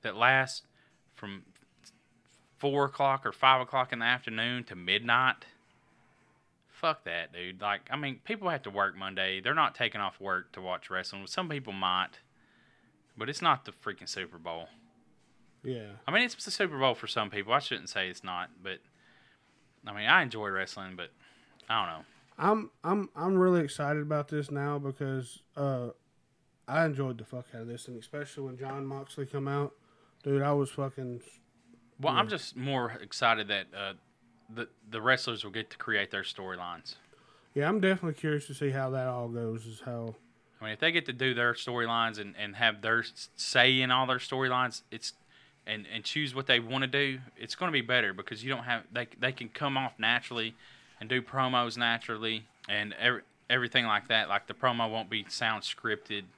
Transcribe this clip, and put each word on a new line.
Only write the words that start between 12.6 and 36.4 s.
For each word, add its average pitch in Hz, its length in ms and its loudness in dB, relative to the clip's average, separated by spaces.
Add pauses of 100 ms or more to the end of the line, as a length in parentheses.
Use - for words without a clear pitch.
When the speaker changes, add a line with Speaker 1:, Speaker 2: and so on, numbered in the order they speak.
Speaker 1:
but 113 120 -6
it's 147 120 -6
not 147 240 2
the 107 60 -12
freaking 95 360 -10
Super 87 300 -8
Bowl. 82 320 -8 (960)
Speaker 2:
Yeah. 113 300 -8 (140)
Speaker 1:
I 143 40 -4
mean, 214 120 4
it's - 220 -6
the 196 60 -8
Super 165 280 -2
Bowl 131 160 6
for 110 120 -12
some 107 220 -2
people. 104 220 -4
I 139 80 6
shouldn't 98 300 -6
say 95 200 -2
it's 90 140 -14
not, 90 260 -6 (140)
but, 92 160 -8 (1040)
I 110 60 -10
mean, 104 140 -4
I 165 160 8
enjoy 110 280 -2
wrestling, 95 460 -4
but 87 160 -10 (580)
I 110 160 2
don't 82 140 -6
know. - 60 -18 (320)
Speaker 2:
I'm, 208 340 2 (120)
I'm, 175 320 0
I'm 185 220 2
really 180 240 6
excited 147 400 -2
about 147 280 -2
this 147 200 -2
now 143 300 -2
because, 135 640 -4 (140)
uh, 131 340 0 (800)
I 156 180 2
enjoyed 135 320 -2
the 113 60 -12
fuck 123 220 -12 (100)
out 117 60 -10
of 113 60 -10
this, 120 200 -10
and 123 120 -10
especially 143 440 -10
when 127 140 -8
Jon 135 280 -6
Moxley 139 400 -8
come 139 220 -4
out, 139 260 0 (480)
dude, 139 200 2
I 143 100 4
was 143 180 4
fucking 131 520 -6 (800)
Speaker 1:
Well, 147 140 2
I'm 185 120 4
Speaker 2:
yeah. 214 60 -8
Speaker 1:
just 175 260 -6
more 127 340 0 (100)
excited 110 460 2
that, 98 280 -2
uh, 98 180 -6 (600)
the, 117 140 -6 (220)
the 110 120 -6
wrestlers 123 440 2
will 101 60 -10
get 107 200 -6
to - 60 -18
create 101 340 0
their 98 120 -4
storylines. 90 720 -10 (580)